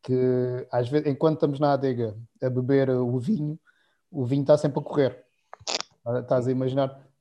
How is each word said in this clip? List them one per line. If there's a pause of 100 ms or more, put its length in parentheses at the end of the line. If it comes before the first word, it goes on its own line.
que
às
vezes,
enquanto
estamos
na
adega (280)
a
beber
o
vinho, (540)
o
vinho
tá
sempre
a
correr. (840)
Ah,
estás
a
imaginar, (200)